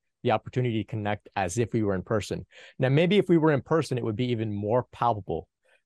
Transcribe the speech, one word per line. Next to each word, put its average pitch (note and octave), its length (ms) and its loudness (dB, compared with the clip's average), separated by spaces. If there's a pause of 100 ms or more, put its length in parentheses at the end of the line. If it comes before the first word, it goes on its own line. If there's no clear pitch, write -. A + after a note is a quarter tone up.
(240)
the A#2+ 80 2
opportunity A2 520 0
to - 40 -14
connect G#2 480 -6
as F#2+ 220 -2
if A#2 160 -2
we A2+ 80 0
were G2 140 0
in F#2 80 -4
person. F#2 420 -4 (320)
Now, C3 120 2
maybe E3+ 280 4
if F#3+ 120 2
we E3+ 80 6
were D#3 140 4
in C#3+ 100 0
person, D3 360 -2
it A#2 60 -6
would A2+ 120 -2
be B2 160 -2
even A2 220 -4
more G#2 380 0
palpable. G#2 560 -2 (380)